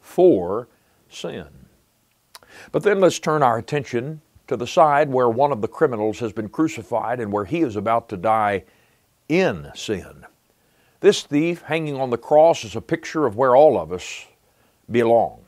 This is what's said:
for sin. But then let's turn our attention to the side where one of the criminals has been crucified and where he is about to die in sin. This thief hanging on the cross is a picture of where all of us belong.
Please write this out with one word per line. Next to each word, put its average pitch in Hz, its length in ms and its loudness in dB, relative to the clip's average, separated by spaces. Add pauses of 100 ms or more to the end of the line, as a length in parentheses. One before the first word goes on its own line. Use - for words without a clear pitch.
for 117 640 2 (400)
sin. 123 400 -14 (1300)
But 170 100 -2
then 202 160 2
let's 180 180 2
turn 156 240 -2
our 120 160 2
attention 139 600 -6 (280)
to 127 100 -4
the 120 100 -8
side 151 400 2
where 127 220 2
one 135 240 0
of 110 80 -6
the - 80 -4
criminals 110 500 -2
has 113 140 -6
been 104 160 -8
crucified 120 720 -2
and 104 100 -6
where 104 140 0
he 160 160 -2
is 113 160 0
about 113 320 0
to 104 80 -8
die 104 480 0 (640)
in 123 440 0
sin. 71 520 -10 (720)
This - 240 2
thief 165 380 -4
hanging 151 360 -6
on 131 120 -4
the 120 80 -2
cross 156 480 2
is - 100 -12
a 113 60 -10
picture 160 440 -4
of 107 120 -4
where 127 180 2
all 139 240 6
of 82 140 -8
us - 320 -12 (640)
belong. 117 580 2